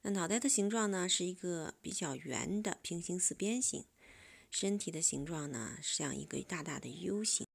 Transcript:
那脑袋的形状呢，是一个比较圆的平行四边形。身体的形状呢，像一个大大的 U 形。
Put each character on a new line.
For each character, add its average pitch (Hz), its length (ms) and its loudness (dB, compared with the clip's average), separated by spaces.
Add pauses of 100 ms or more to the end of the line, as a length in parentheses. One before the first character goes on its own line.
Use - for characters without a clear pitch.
那 208 80 -6
脑 185 180 2
袋 214 120 2
的 269 100 2
形 202 180 6
状 214 220 4
呢， 180 180 2
是 180 160 4
一 180 80 0
个 175 480 -4
比 - 120 -8
较 151 240 -2
圆 143 480 -2
的 - 180 -2
平 175 180 -4
行 180 200 -2
四 - 160 2
边 226 260 0
形。 - 240 0 (640)
身 202 300 2
体 190 100 -4
的 156 100 -4
形 139 240 2
状 151 280 -4
呢， 113 320 -4
像 139 340 0
一 143 80 -4
个 139 160 -4
大 160 220 -4
大 143 160 -4
的 123 100 -8
U 180 340 -2
形。 214 320 2